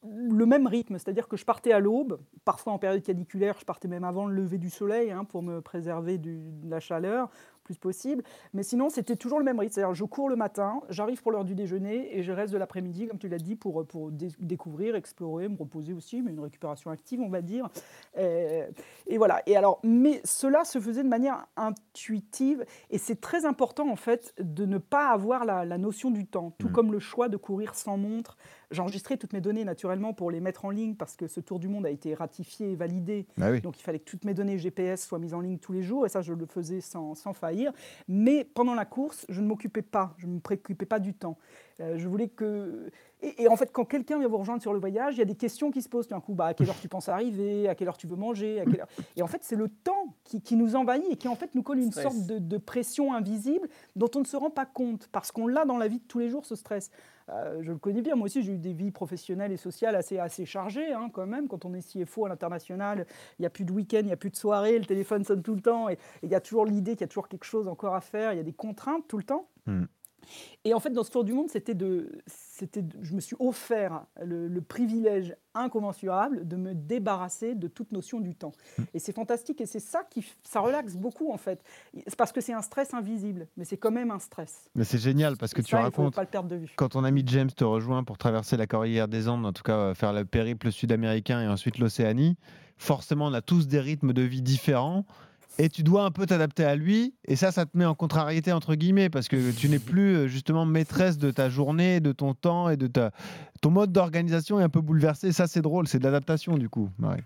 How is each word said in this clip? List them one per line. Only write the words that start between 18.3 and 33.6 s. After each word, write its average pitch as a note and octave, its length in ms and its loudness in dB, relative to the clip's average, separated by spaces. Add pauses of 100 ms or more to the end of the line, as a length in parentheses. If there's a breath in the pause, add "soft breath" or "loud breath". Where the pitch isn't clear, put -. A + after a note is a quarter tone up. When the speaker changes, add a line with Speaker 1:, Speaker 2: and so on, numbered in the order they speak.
Speaker 1:
et C#4+ 100 0
voilà. G#3 300 6
Et G3+ 100 8
alors, G3 260 8
mais B3 420 6
cela C#4 400 4
se D#4+ 140 -4
faisait A3+ 240 -2
de C4+ 60 2
manière B3 380 0 (480)
intuitive B3 720 -2 (240 loud breath)
et - 80 -2
c'est - 220 -4
très D#4+ 260 -2
important, C#4+ 420 0
en A3 80 -2
fait, A#3 420 -2
de F3+ 280 -4
ne G3 100 0
pas C#4+ 320 2
avoir A#3 380 2
la, F#3 180 0
la F3 140 -4
notion G#3 320 -2
du G#3 160 -2
temps, E3+ 320 -6
tout - 100 -4
Speaker 2:
Mhm. F3+ 60 -2
Speaker 1:
comme A3+ 180 4
le G#3 60 0
choix A#3+ 320 -2
de G3+ 80 -2
courir G3+ 360 -6
sans G3+ 220 -6
montre. G#3+ 400 -6 (340 soft breath)
J'enregistrais G3+ 460 -4
toutes - 160 -10
mes G3+ 80 -4
données, G#3+ 240 -2
naturellement, F#3+ 480 -4
pour F3+ 180 -4
les E3 100 -4
mettre F#3 240 -6
en G3 60 -6
ligne G#3+ 260 -4
parce - 200 -10
que E3 120 -8
ce - 100 -10
tour D#3+ 220 -8
du F3+ 80 -6
monde G3+ 180 -4
a D3 40 0
été D3 240 -6
ratifié E3+ 580 -8
et F#3 40 -4
validé. F3 500 -4 (120)
Speaker 2:
Bah F#3 140 2
oui. B2+ 80 2